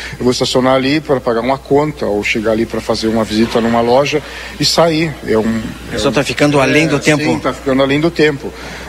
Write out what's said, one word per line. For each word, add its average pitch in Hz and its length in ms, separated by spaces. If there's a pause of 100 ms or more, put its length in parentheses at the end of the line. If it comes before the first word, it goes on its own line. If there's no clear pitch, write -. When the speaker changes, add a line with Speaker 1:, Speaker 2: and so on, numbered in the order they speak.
(180)
Speaker 1:
Eu 123 60
vou 123 80
estacionar 131 440
ali 135 260
pra 139 180
pagar 117 220
uma 131 160
conta 147 480
ou 101 180
chegar 110 300
ali 113 120
pra 113 140
fazer 110 300
uma 110 160
visita 113 340
numa 117 220
loja 135 420 (340)
e 151 60
sair. 160 480 (160)
É 110 100
um, 110 40
Speaker 2:
O 113 500
pessoal - 160
Speaker 1:
é 135 40
um - 20
Speaker 2:
tá 139 100
ficando 143 380
além 135 260
do 147 80
Speaker 1:
é, 139 40
Speaker 2:
tempo? 151 260
Speaker 1:
sim, 120 140
tá 131 120
ficando 131 320
além 139 160
do 165 100
tempo. 151 440 (360)